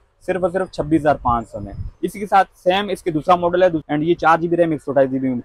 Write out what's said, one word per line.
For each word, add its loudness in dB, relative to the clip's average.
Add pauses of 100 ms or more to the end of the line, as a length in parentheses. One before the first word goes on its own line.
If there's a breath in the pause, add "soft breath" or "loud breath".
(240)
सिर्फ -2
और 0
सिर्फ -4
छब्बीस -2
हज़ार 2
पाँच -2
सौ -12
में। -12 (320)
इसी -10
के -8
साथ 4 (120)
same 0
इसके -6
दूसरा 2
model 2
है 4
and -2
ये 2
चार 2
जी -2
बी 0
RAM, 2
एक -6
सौ -6
अट्ठाईस 4
जी -2
बी -2
memory, -2